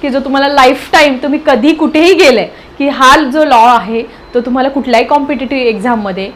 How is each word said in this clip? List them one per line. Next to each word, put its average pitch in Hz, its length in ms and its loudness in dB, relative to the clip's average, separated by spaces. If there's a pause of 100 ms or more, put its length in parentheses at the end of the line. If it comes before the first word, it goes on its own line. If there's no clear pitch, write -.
की 294 60 -6
जो 262 120 -2
तुम्हाला 269 280 -2
लाईफटाईम 277 720 2
तुम्ही 294 240 -2
कधी 277 260 2
कुठेही 320 420 2
गेले 254 300 2 (340)
की 277 100 -2
हा 269 280 2
जो 302 280 0
लॉ 247 320 4
आहे 226 260 -4 (320)
तो 247 60 0
तुम्हाला 262 280 -2
कुठल्याही 247 380 0
कॉम्पिटिटिव्ह 277 580 -4
एक्झाममध्ये 202 720 -4